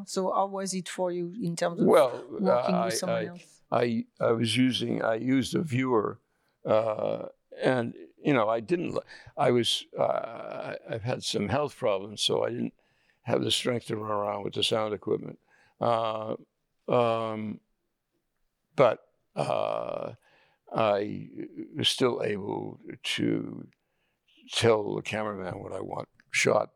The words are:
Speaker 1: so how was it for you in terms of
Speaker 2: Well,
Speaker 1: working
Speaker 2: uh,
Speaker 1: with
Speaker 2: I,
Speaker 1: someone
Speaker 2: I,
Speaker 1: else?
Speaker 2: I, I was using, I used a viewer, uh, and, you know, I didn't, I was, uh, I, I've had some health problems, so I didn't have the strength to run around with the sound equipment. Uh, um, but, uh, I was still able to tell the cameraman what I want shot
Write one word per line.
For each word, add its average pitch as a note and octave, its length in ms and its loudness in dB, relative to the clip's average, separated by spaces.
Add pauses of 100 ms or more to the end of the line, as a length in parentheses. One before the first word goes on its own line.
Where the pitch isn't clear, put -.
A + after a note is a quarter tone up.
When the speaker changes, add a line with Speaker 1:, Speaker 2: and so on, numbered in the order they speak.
Speaker 1:
so - 280 -2
how F#3+ 140 2
was G3 260 -6
it F#3 160 -4
for F3+ 220 -2
you F3 280 -4
in E3+ 160 -2
terms F3 240 -2
of - 60 4
Speaker 2:
Well, C3 440 6
Speaker 1:
working F#3+ 200 0
Speaker 2:
uh, B2 360 2
Speaker 1:
with A2+ 80 0
Speaker 2:
I, A2+ 40 -2
Speaker 1:
someone A2+ 200 -2
Speaker 2:
I, A2 100 -2
Speaker 1:
else? - 340 -18 (100)
Speaker 2:
I, A#2+ 340 2 (140)
I A#2+ 120 4
was A2+ 260 2
using, A#2 440 2
I A2+ 140 2
used B2 400 0
a - 60 2
viewer, B2 580 0 (460)
uh, G#2+ 600 0 (340)
and, B2 320 2 (280)
you D3+ 120 4
know, A2 160 4
I A#2 100 2
didn't, E3+ 380 -2 (400)
I C3+ 140 4
was, A#2+ 340 2 (120)
uh, - 60 2
I, - 760 -4 (120)
I've G#2+ 140 -6
had A2+ 200 -4
some - 240 -2
health C3+ 300 -2
problems, G#2 440 -2
so - 220 2
I A2+ 60 0
didn't A#2 240 -4 (480)
have A#2 220 0
the A2+ 80 0
strength B2 360 -2
to A#2 80 -4
run G#2+ 160 -6
around G#2 320 -2
with - 120 -6
the G#2+ 80 0
sound A2 300 0
equipment. - 460 -4 (400)
Uh, A2+ 560 0 (520)
um, A2+ 720 0 (1160)
but, A#2+ 240 6 (360)
uh, A1+ 800 -4 (600)
I G#2 560 0 (460)
was B2 140 0
still B2 340 2
able G#2 560 -4 (240)
to - 640 -2 (840)
tell G#2+ 440 4
the G#2 60 -4
cameraman G#2 580 -6
what G2 140 -10
I F#2+ 80 -8
want F#2+ 260 -8 (240)
shot A2+ 440 2